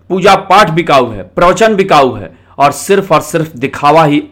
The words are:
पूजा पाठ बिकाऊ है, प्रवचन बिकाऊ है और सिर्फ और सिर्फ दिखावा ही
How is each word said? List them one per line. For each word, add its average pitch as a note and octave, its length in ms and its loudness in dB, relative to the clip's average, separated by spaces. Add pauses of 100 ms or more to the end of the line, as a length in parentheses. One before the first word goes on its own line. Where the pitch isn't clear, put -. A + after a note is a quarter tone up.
पूजा F#3+ 260 2 (100)
पाठ F#3+ 260 2
बिकाऊ D3 400 0
है, G2+ 120 -12 (140)
प्रवचन F#3 380 2
बिकाऊ D3 400 2
है G2+ 160 -14 (280)
और C#3+ 140 2
सिर्फ G3 400 -2
और D3 80 2
सिर्फ D#3+ 360 -6
दिखावा D3 480 0
ही D3 280 0